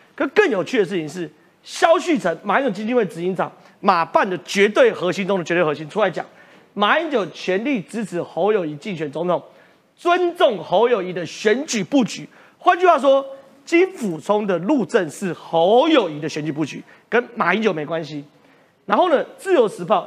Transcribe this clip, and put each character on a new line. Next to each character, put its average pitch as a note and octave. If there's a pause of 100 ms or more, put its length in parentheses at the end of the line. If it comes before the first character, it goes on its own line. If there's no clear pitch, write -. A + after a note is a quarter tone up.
(160)
可 D#4
更 G#4
有 F#3+
趣 B3+
的 G3+
事 F3+
情 D#3
是， D#3+ (320)
萧 E4
旭 D#4
成， E3+
马 G3+
英 C#4
九 A#3+
基 G3
金 A#3
会 A#3
执 E3
行 F#3
长， E3+ (300)
马 F3
办 B3+
的 F3+
绝 G3+
对 A3+
核 D#3+
心 F3+
中 G3
的 E3+
绝 E3+
对 F3
核 D3+
心， D3+
出 G3+
来 F#3+
讲， - (500)
马 G#3
英 D#4+
九 A#3
全 F#3
力 C4
支 G#3
持 F3
侯 F3
友 G3
宜 D3+
竞 G3+
选 D3+
总 D#3
统， D#3 (540)
尊 F4
重 A#3+
侯 F#3
友 A#3
宜 F#3
的 F3
选 A3
举 A3
布 C4
局。 - (300)
换 F4+
句 F#4
话 E4
说， C4+ (400)
金 F4
溥 F#3
聪 G#3
的 F#3
路 G#3+
政 F3+
是 F3+
侯 G3+
友 B3+
宜 D3+
的 D#3
选 D3
举 D#3
布 D3
局， - (240)
跟 A#3+ (120)
马 E3+
英 A3
九 G#3+
没 D#3
关 E3
系。 D3 (640)
然 G3+
后 F4
呢， C4+ (140)
《自 F#4+
由 B3
时 F3
报》 F3+